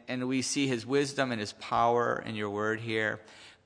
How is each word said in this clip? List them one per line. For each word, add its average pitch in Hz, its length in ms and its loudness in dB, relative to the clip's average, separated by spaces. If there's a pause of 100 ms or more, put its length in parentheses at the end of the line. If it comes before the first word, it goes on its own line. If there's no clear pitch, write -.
and 127 220 -4
we 131 140 2
see 139 240 0
his 120 180 0
wisdom 139 480 0
and 110 80 -2
his 104 140 -6
power 120 680 2
in 113 120 -6
your 104 140 -2
word 107 280 0
here. 110 420 -2 (460)